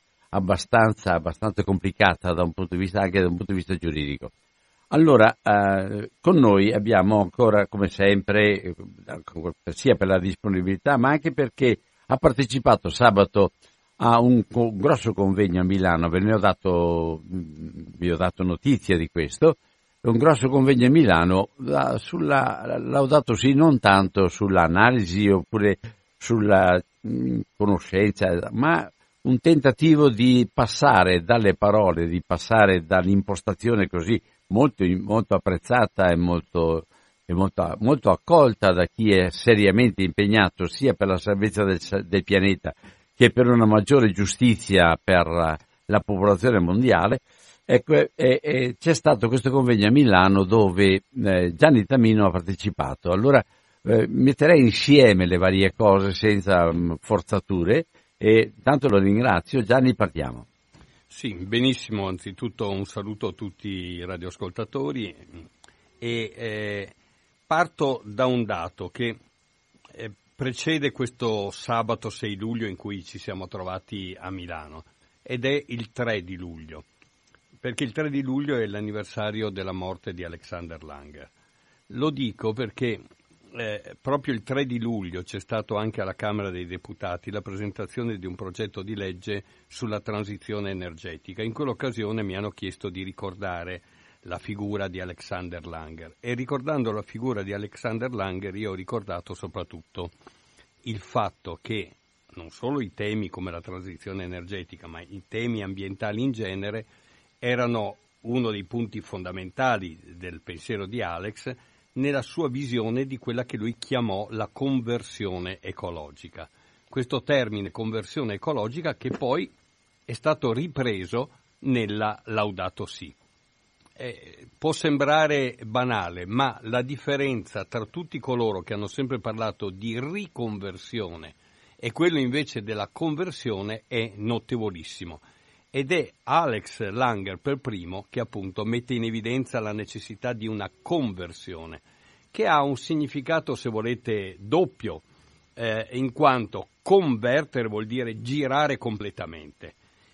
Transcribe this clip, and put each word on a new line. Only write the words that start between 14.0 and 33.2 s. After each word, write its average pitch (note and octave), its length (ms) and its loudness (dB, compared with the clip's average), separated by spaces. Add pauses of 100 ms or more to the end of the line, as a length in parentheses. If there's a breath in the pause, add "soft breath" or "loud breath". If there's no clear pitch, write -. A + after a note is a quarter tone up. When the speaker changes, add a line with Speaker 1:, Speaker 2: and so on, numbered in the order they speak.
Speaker 1:
un B2 260 4
co-, A#2 300 0
grosso A#2 380 0
convegno F#2+ 480 2
a F#2 40 2
Milano, F#2 420 2
ve E2 120 0
ne G#2+ 160 2
ho G#2 40 0
dato, E2+ 880 0
mm, D#2+ 420 -10 (280)
vi F2 140 -2
ho E2+ 40 0
dato F2+ 280 -2
notizia F#2 520 2
di E2 140 -2
questo, F2 480 2 (480)
un A#2 140 4
grosso C#3 300 4
convegno C3 360 6
a B2+ 60 8
Milano, F#2 640 6
la-, C3+ 400 -2
sulla, C3 800 -2
Laudato C3 560 2
Si, C3 200 2
non C#3+ 260 6
tanto G2 480 4
sull'analisi G2 1000 4
oppure G2 500 2 (360 loud breath)
sulla, G2 640 4 (280)
mm, B2 320 -4 (180)
conoscenza, F#2+ 920 0
ma C#3+ 360 0 (340)
un B2+ 180 2
tentativo D3 720 6
di B2 420 4
passare F#2+ 720 4
dalle G#2+ 320 4
parole, G2+ 500 4
di E2+ 180 -2
passare F#2+ 600 4
dall'impostazione G2 1040 0